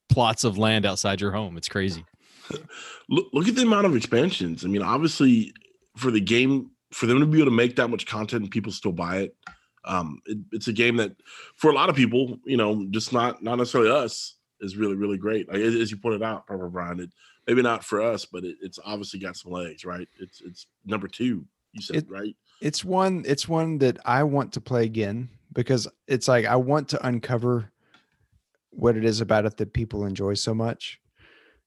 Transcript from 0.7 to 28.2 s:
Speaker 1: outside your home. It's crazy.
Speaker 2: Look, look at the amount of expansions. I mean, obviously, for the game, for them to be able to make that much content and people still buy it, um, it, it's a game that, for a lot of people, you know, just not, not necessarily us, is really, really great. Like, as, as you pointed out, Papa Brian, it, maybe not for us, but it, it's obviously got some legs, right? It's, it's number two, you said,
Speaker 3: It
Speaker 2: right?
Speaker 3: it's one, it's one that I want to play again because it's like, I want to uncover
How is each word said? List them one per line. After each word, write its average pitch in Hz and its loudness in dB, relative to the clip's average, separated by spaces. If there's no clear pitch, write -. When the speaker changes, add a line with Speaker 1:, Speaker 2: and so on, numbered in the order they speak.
Speaker 1:
outside 95 -2
your 101 -2
home. 98 -6
It's 80 -10
crazy. 95 -4
Speaker 2:
Look, 165 0
look 165 2
at 240 2
the 254 2
amount 208 4
of 160 4
expansions. 107 0
I 90 -2
mean, 101 0
obviously, 123 4
for 127 0
the 110 4
game, 123 2
for - -4
them 123 6
to 151 6
be 156 4
able 156 6
to 117 4
make 123 4
that 123 2
much 113 -4
content 107 -4
and 98 -6
people 107 -4
still 95 -4
buy 87 -4
it, 95 -6
um, 87 -6
it, 107 -8
it's 110 -6
a 117 -2
game 117 2
that, 104 0
for 156 6
a 143 6
lot 147 2
of 151 0
people, 123 2
you 135 0
know, 107 0
just 110 -4
not, 120 -2
not 117 -2
necessarily 120 2
us, 127 -2
is 95 -10
really, 104 0
really 101 -2
great. 104 -2
Like, 98 -4
as, 113 2
as 113 0
you 107 -10
pointed 107 -2
out, 110 -6
Papa 92 -8
Brian, 87 -8
it, 90 -12
maybe 123 4
not 117 0
for 104 -2
us, 113 -2
but 92 -12
it, 87 -10
it's 92 -14
obviously 101 -10
got 90 -10
some 90 -14
legs, 87 -10
right? 90 -10
It's, - -18
it's - -20
number 98 -6
two, - -4
you 110 -18
said, - -6
Speaker 3:
It 156 -4
Speaker 2:
right? 98 -10
Speaker 3:
it's - -6
one, 185 0
it's 139 -2
one 160 0
that 131 4
I 123 2
want 139 0
to - -8
play 120 0
again 110 -4
because 123 0
it's 131 0
like, 120 6
I 110 4
want 135 2
to 135 -4
uncover 120 -2